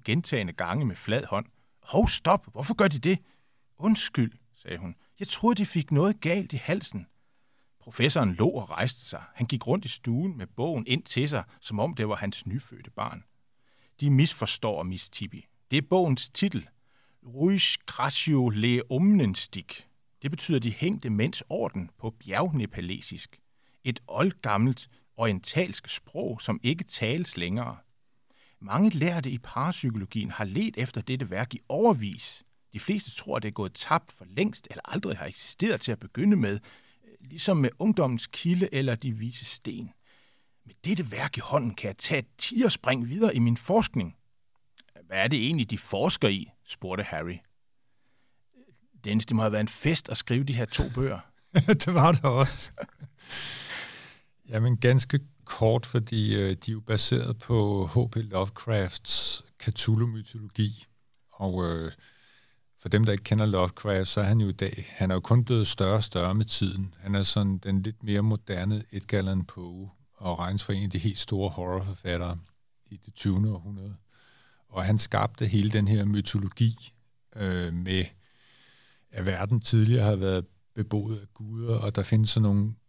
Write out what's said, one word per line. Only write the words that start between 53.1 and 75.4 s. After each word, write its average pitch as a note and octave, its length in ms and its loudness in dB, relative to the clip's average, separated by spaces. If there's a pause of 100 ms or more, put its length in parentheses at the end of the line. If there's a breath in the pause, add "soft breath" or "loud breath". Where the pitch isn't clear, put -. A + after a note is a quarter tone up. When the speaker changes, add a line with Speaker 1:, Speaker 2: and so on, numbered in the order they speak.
Speaker 2:
Jamen, A2+ 280 2
ganske C3 420 4 (260)
kort, A2+ 400 2
fordi, A2 500 0
øh, G2 140 2
de F#2+ 220 -4
er - 20 -2
jo A2 60 -6
baseret A2+ 580 0
på G#2 500 0
H A#2+ 240 2
P - 40 -8
Lovecrafts G2+ 1300 -2 (200)
Cthulhu-mytologi. A2 1200 -2 (460)
Og, F#2 340 -2
øh, E2 260 -2 (880 soft breath)
for - 100 -10
dem, G#2+ 140 8
der A2 80 4
ikke G2 120 0
kender G#2+ 220 4
Lovecraft, F#2+ 640 2
så - 140 0
er G2+ 40 2
han A2 160 6
jo G2 80 4
i F#2 40 0
dag, - 320 -4 (120)
han F#2+ 140 2
er F#2 40 4
jo F#2 40 2
kun A#2 260 4
blevet A2 220 2
større G2 280 2
og G#2+ 80 2
større F2+ 320 0
med A2 100 2
tiden. F#2+ 540 -2
Han G2 160 -4
er G2 80 2
sådan G2 340 2
den G2 240 0
lidt A2 220 -6
mere G#2 180 2
moderne G#2 720 0
Edgar G2+ 260 -2
Allan F#2+ 280 0
Poe, F2+ 440 -14 (280)
og F2 220 -4
regnes F#2 240 -2
for - 100 -4
en G2 100 -2
af G2 60 -2
de F2+ 100 -4
helt F#2+ 200 -2
store G2 300 -2
horrorforfattere F2+ 880 -4 (480)
i G2 200 -18
det - 100 -20
tyvende G#2 380 2
århundrede. G2 420 -10 (720 soft breath)
Og F#2 140 -2
han G#2+ 140 4
skabte G#2+ 500 0